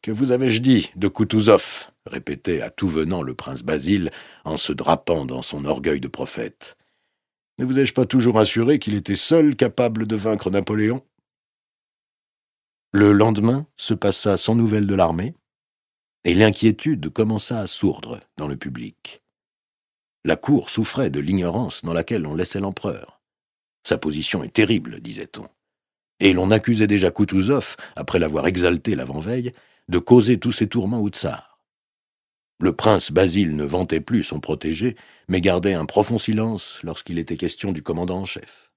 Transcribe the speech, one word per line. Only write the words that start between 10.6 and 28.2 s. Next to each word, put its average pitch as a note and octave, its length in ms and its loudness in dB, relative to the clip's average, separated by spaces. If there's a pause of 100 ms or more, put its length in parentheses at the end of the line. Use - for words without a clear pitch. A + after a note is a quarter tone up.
Le G#2 200 6
lendemain A2 560 4 (100)
se - 160 -4
passa G2+ 440 0
sans A2+ 180 0
nouvelles G#2+ 320 2
de G2 80 0
l'armée, F2+ 400 0 (920)
et E2+ 60 4
l'inquiétude G#2+ 760 2
commença A2 500 -2
à G2 80 -6
sourdre - 520 -4 (180)
dans D2+ 100 -8
le C#2 100 -8
public. - 640 -14 (1000)
La D#2 120 2
cour - 340 0
souffrait A2+ 420 -2
de C2+ 80 -4
l'ignorance F2+ 640 -4
dans E2+ 100 -6
laquelle E2+ 320 -4
on D2+ 100 -8
laissait F2+ 240 -4
l'empereur. « - 600 -8 (680)
Sa - 100 0
position D#2 460 -4
est A#1+ 100 -12
terrible », - 480 2
disait-on. - 460 -14 (720)
Et G2 140 6
l'on F#2 180 2
accusait A2 360 2
déjà F#2+ 240 4
Koutouzov, G#2 680 0 (180)
après - 240 -2
l'avoir D#2 280 0